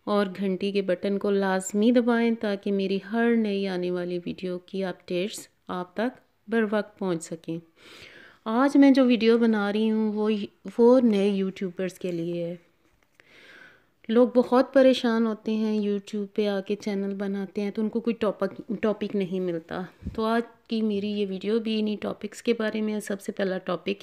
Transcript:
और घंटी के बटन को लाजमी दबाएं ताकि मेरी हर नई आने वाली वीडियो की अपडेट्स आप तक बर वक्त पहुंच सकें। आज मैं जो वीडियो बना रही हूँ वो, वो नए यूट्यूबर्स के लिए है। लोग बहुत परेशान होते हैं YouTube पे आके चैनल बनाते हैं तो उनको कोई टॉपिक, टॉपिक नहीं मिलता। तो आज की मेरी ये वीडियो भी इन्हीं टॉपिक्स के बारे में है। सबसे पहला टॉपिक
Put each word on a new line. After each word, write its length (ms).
और 220
घंटी 440
के 100
बटन 360
को 120
लाजमी 640
दबाएं 420
ताकि 360
मेरी 280
हर 280
नई 380
आने 260
वाली 280
वीडियो 400
की 240
अपडेट्स 680
आप 260
तक 160
बर 140
वक्त 360
पहुंच 220
सकें। 380
आज 300
मैं 160
जो 120
वीडियो 340
बना 320
रही 180
हूँ 260
वो, 160
वो 220
नए 300
यूट्यूबर्स 680
के 140
लिए 320
है। 240
लोग 240
बहुत 400
परेशान 520
होते 260
हैं 280
YouTube 540
पे 120
आके 280
चैनल 380
बनाते 480
हैं 120
तो 100
उनको 180
कोई 140
टॉपिक, 680
टॉपिक 320
नहीं 260
मिलता। 480
तो 60
आज 200
की 120
मेरी 300
ये 140
वीडियो 340
भी 180
इन्हीं 180
टॉपिक्स 440
के 120
बारे 280
में 120
है। 80
सबसे 320
पहला 260
टॉपिक 440